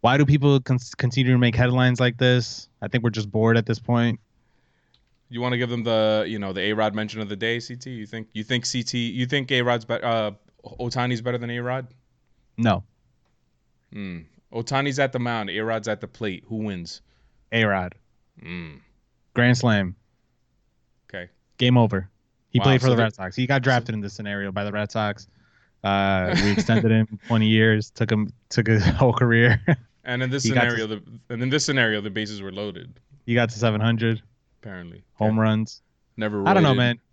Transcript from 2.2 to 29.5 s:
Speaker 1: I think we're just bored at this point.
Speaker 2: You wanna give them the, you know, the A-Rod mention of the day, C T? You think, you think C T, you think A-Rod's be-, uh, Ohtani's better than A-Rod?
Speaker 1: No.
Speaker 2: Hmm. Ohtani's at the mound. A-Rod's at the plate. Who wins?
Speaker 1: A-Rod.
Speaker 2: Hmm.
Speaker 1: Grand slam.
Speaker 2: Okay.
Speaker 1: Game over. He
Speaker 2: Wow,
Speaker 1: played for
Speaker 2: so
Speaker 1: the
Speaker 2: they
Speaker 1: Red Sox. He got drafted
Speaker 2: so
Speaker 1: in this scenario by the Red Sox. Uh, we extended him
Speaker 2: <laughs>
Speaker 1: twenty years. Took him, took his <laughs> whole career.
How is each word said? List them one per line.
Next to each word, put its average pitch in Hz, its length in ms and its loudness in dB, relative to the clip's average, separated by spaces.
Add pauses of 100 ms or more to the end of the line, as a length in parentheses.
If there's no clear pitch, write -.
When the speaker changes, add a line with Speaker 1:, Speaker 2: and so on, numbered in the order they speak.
Speaker 1:
I 104 60 -8
think 120 140 -2
we're 117 80 2
just 107 200 -6
bored 113 260 2
at 110 100 2
this 113 120 -2
point. 120 420 0 (1080)
Speaker 2:
You 120 100 -8
wanna 123 160 -2
give 120 140 -2
them 120 120 -4
the, 110 460 2
you 107 100 -6
know, 98 140 -6
the 95 80 -4
A-Rod 107 340 0
mention 107 260 -6
of 104 80 -8
the 104 60 -8
day, 113 240 -4
C 120 160 -12
T? 123 160 -16
You 113 160 -12
think, 110 260 -14
you 107 120 -8
think 120 220 -2
C 120 180 -4
T, - 140 -6 (120)
you 123 160 -4
think 135 240 -4
A-Rod's 120 340 0
be-, 117 100 -4
uh, 113 380 -2 (460)
Ohtani's 123 440 -4
better 123 160 -4
than 120 120 -8
A-Rod? 123 380 -6 (680)
Speaker 1:
No. 104 280 0 (1080)
Speaker 2:
Hmm. 92 280 -10 (320)
Ohtani's 135 480 -4
at 135 120 0
the 131 60 -4
mound. 117 320 -4
A-Rod's 110 380 -4
at 104 120 -4
the 113 60 -14
plate. 98 400 -8
Who 113 100 -10
wins? 98 440 -8 (500)
Speaker 1:
A-Rod. 101 460 0 (440)
Speaker 2:
Hmm. 85 340 -10 (600)
Speaker 1:
Grand 123 240 4
slam. 101 380 0 (1120)
Speaker 2:
Okay. 90 220 -14 (280)
Speaker 1:
Game 123 180 6
over. 98 320 2 (420)
He 117 100 4
Speaker 2:
Wow, 98 40 0
Speaker 1:
played 131 160 6
for 127 60 0
Speaker 2:
so 131 40 4
Speaker 1:
the 120 60 4
Speaker 2:
they 117 60 4
Speaker 1:
Red 110 120 0
Sox. 92 200 -10
He 127 120 -2
got 135 160 0
drafted 120 320 0
Speaker 2:
so - 0 -
Speaker 1:
in 107 80 -6
this 98 120 -10
scenario 101 380 -8
by 101 100 -4
the 104 80 -4
Red 104 220 -6
Sox. 104 340 -4 (560)
Uh, 98 500 2 (120)
we 104 80 2
extended 113 400 2
him 110 300 2
Speaker 2:
<laughs> - 40 -20
Speaker 1:
twenty 110 220 2
years. 110 420 4
Took 117 220 -4
him, 107 200 -2 (160)
took 113 200 0
his 107 180 4
<laughs> - 0 -
whole 127 260 4
career. 117 480 4 (440)